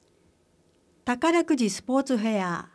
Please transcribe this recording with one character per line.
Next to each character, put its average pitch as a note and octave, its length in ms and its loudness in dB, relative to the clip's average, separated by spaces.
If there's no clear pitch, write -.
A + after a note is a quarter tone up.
宝 E4 400 2
く D#4+ 120 2
じ A#3 120 2
ス - 140 -8
ポ C4 160 0
ー C4+ 60 2
ツ C4+ 120 -2
フ G#3 80 -2
ェ A3 160 0
ア、 F3 340 -6